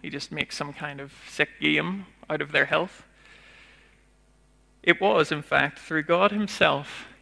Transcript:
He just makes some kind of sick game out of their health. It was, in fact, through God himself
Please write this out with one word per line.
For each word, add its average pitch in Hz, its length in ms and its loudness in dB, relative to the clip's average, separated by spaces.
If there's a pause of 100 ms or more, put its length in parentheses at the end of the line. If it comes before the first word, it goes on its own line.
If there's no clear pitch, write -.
He 147 80 -12
just 143 200 -10
makes 151 280 -6
some 147 160 -8
kind 143 260 -10
of 143 120 -14 (140)
sick - 220 -2 (100)
game 156 460 0 (240)
out 151 140 -4
of 147 100 -10
their 143 140 4
health. 160 380 -2 (1800)
It 170 180 4
was, 190 320 4
in 151 80 -2
fact, 139 380 0
through 156 240 -4
God 180 280 2
himself 180 760 0 (160)